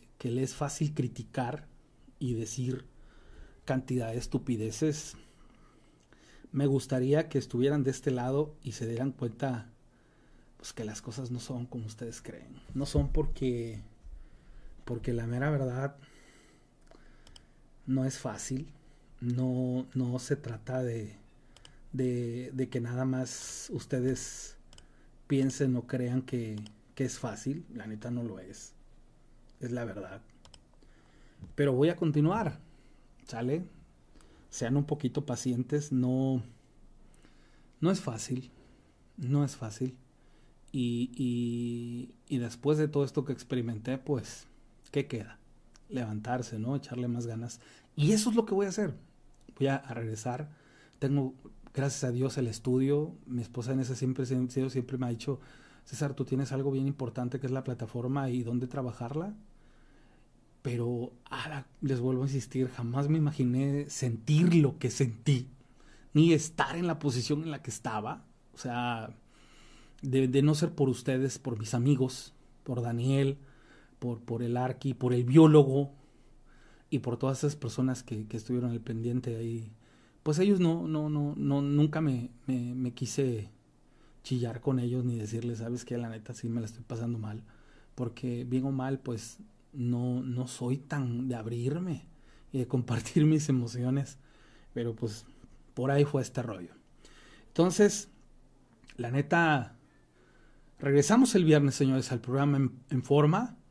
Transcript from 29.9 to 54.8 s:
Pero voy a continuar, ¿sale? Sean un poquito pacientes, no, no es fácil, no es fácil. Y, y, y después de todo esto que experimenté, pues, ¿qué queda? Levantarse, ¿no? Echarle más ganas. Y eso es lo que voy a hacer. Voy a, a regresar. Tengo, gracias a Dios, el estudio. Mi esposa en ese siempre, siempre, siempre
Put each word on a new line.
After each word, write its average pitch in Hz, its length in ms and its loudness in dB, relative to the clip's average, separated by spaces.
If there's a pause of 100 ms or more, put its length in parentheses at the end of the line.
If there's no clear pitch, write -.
Pero 143 180 2
voy 143 160 4
a 170 60 0
continuar, 160 640 2 (640)
¿sale? 131 400 -4 (840)
Sean 127 260 0
un 143 60 4
poquito 147 420 -2
pacientes, 127 640 -2
no, 131 520 2 (1400)
no 160 80 4
es 190 120 0
fácil, 123 500 -6 (640)
no 143 260 0
es 135 120 -4
fácil. 127 420 -6 (720)
Y, 120 440 -2
y, 120 960 -4 (180)
y 139 60 0
después 123 400 0
de 151 100 2
todo 147 160 0
esto 135 220 -2
que 127 80 -4
experimenté, 120 640 -4
pues, - 480 -6 (460)
¿qué 139 160 -2
queda? - 320 -10 (500)
Levantarse, 117 720 -4
¿no? 123 160 -2
Echarle 123 320 -6
más 120 180 -2
ganas. 117 360 -8 (340)
Y 151 160 6
eso 214 180 4
es 214 60 2
lo 233 100 4
que 214 80 -4
voy 196 140 2
a - 20 -4
hacer. 185 240 -2 (640)
Voy 135 100 2
a, 135 80 2
a 131 200 -8
regresar. 120 560 -6 (480)
Tengo, 139 340 0 (400)
gracias 135 300 -2
a 127 80 0
Dios, 127 260 0
el 131 80 0
estudio. 135 720 0 (100)
Mi 123 160 -4
esposa 120 320 -6
en 131 60 0
ese 127 160 -2
siempre, 127 320 -2
siempre, 127 420 0
siempre 127 300 -4